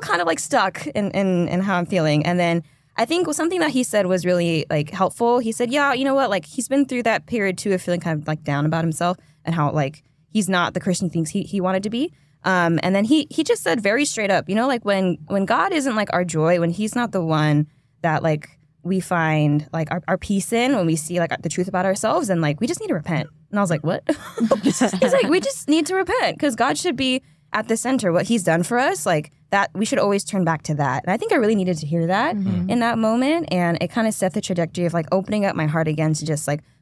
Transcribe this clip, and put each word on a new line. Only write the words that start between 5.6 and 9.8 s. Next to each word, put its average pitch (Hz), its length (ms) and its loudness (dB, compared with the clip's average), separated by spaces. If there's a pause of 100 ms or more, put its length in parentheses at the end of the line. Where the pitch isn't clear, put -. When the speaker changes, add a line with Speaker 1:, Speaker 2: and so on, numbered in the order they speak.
Speaker 1:
"Yeah, 285 220 2
you 254 120 -2
know 269 100 2
what? 269 140 2
Like, 196 160 -2
he's - 220 -6
been 277 180 2
through 247 180 -4
that 214 220 0
period 196 320 -2
too 202 160 -2
of 180 80 0
feeling 175 180 -2
kind 160 220 -2
of, 147 60 -10
like, 156 160 -4
down 143 220 0
about 160 180 0
himself 170 340 0 (280)
and 165 100 -2
how, 147 160 2
like, 143 320 -2 (260)